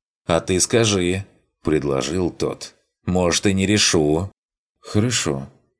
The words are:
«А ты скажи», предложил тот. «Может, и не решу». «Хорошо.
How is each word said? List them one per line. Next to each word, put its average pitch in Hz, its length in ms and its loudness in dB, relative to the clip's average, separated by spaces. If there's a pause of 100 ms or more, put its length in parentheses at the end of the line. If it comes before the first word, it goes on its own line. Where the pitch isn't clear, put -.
(260)
«А 85 140 2
ты 92 220 -2
скажи», 101 640 0 (360)
предложил 73 720 -2
тот. - 440 -8 (300)
«Может, 90 420 0
и 98 60 2
не 95 120 0
решу». 90 680 2 (480)
«Хорошо. 104 680 -2 (300)